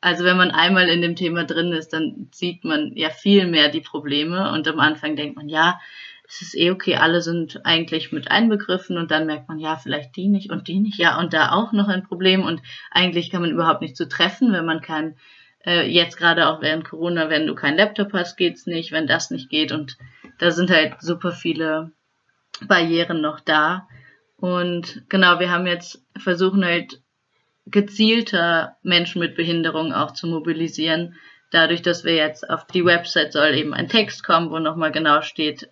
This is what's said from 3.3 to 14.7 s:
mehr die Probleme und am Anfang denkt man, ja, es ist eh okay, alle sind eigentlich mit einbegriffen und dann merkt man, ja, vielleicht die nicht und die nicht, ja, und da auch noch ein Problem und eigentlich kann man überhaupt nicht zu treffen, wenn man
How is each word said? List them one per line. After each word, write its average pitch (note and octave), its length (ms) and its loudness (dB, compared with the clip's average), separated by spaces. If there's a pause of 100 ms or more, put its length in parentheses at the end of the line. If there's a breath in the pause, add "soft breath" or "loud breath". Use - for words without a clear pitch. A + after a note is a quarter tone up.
mehr D3+ 220 4
die D#3 120 -4
Probleme D3+ 680 -4
und D#3 160 -2
am D#3 120 -2
Anfang D3+ 360 0
denkt D3 200 -8
man, D3+ 140 -14
ja, E3 300 2 (480 loud breath)
es - 140 -18
ist E3+ 140 -14
eh E3+ 160 2
okay, - 240 -2
alle E3+ 260 2
sind E3+ 440 -6
eigentlich E3 460 -2
mit D3 180 -8
einbegriffen G3+ 680 0
und E3 140 -4
dann D#3 140 0
merkt D3+ 220 -8
man, D#3+ 120 -10
ja, D#3 180 -4
vielleicht C#3 380 -8
die F#3 120 -4
nicht G3 240 0
und - 160 -8
die F3 120 -2
nicht, G#3 200 -2
ja, - 200 2
und E3+ 140 -2
da D#3 180 2
auch G#3+ 200 0
noch G3+ 160 0
ein F#3+ 160 -2
Problem F#3 400 0
und E3 180 -4 (300 loud breath)
eigentlich F3 400 0
kann F3+ 100 -2
man E3+ 100 0
überhaupt D#3+ 300 2
nicht D3+ 160 -10
zu D#3+ 100 -4
treffen, G3 460 2
wenn E3 120 0
man D#3+ 160 -2